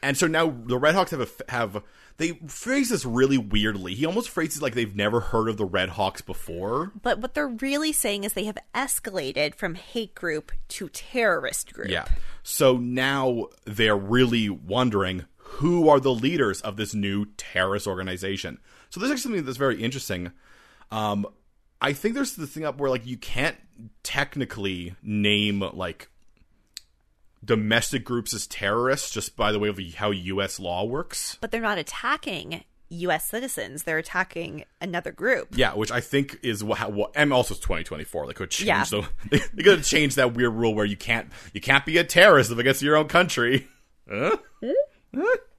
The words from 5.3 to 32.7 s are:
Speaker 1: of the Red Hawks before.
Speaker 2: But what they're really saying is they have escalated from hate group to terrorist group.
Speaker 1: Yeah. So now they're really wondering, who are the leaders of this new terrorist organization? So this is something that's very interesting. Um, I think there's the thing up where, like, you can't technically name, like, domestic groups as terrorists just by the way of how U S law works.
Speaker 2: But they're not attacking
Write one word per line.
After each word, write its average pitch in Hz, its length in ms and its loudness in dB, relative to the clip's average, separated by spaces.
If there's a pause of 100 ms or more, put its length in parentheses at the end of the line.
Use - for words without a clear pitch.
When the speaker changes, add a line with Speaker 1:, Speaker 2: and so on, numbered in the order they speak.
Speaker 1:
of 107 80 -2
the 104 80 0
Red 92 260 0
Hawks 95 300 -2
before. 104 800 -6
Speaker 2:
But 226 200 0
what 254 120 -6
they're 294 160 -2
really 277 440 -2
saying 202 320 -2
is 202 100 -4
they 196 100 -4
have 208 140 -8 (160)
escalated 156 800 -2
from 180 220 -6
hate - 380 -8
group 156 380 -6 (160)
to - 220 -10
terrorist - 840 -2
group. - 160 -10
Speaker 1:
Yeah. 85 160 -2 (380)
So 131 340 4
now 127 720 0 (180)
they're 107 320 4
really 113 540 4
wondering, 95 760 0 (140)
who 165 500 4
are 143 120 10
the 135 140 2
leaders 123 460 0
of 104 160 -6
this 107 160 -4
new 101 320 -2 (140)
terrorist 98 480 0
organization? 92 720 -6 (320)
So 185 100 -10
this 254 100 0
is 262 120 -2
something 214 200 -2
that's 131 140 -6
very 127 260 0
interesting. 107 500 -4 (580)
Um, 104 360 -2 (540)
I 143 140 0
think 220 200 -2
there's 277 220 -4
the 160 100 -10
thing 156 180 -10
up 143 140 -6
where, 139 120 0
like, 123 160 -2
you 127 100 -8
can't - 400 -2 (460)
technically 98 1000 -4
name, 104 580 2 (140)
like, 87 340 -10 (1400)
domestic 113 600 2
groups 120 300 -4
as 104 120 -6
terrorists 120 640 0
just - 260 -8
by 107 160 2
the 104 60 0
way 104 100 0
of 98 100 -4 (160)
how 104 160 -2
U 95 320 -2
S - 160 -4
law 90 260 -4
works. - 560 -6
Speaker 2:
But 220 120 -6
they're 233 80 -4
not 214 180 -2
attacking - 840 -6 (240)